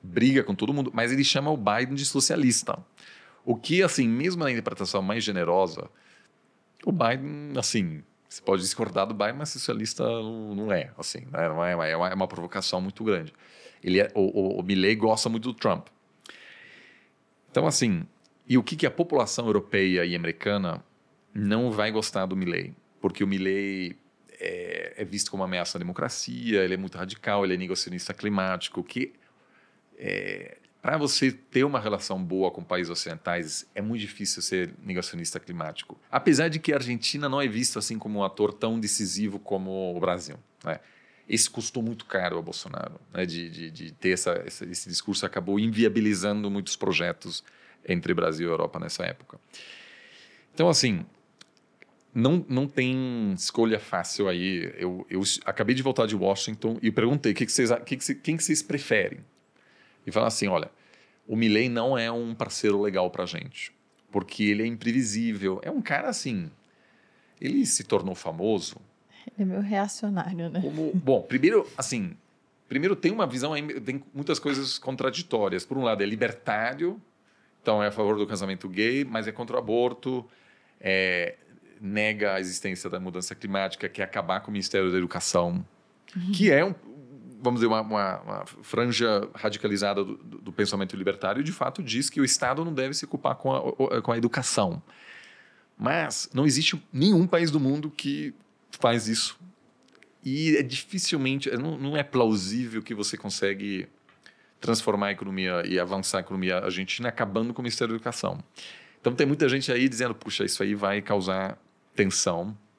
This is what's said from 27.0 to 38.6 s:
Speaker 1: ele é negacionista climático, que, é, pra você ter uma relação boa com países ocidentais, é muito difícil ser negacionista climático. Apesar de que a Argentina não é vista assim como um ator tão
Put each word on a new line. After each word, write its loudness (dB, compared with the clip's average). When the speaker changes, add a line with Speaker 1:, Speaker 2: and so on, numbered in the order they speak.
Speaker 1:
ele 2
é 0
negacionista -6
climático, -2
que, -6
é, -8
pra 0
você 2
ter 0
uma 0
relação -2
boa 0
com -10
países -2
ocidentais, -6
é -6
muito -4
difícil -6
ser -2
negacionista -6
climático. -10
Apesar 6
de -2
que 0
a 4
Argentina -2
não 0
é 2
vista 0
assim -4
como -4
um 2
ator 2
tão -2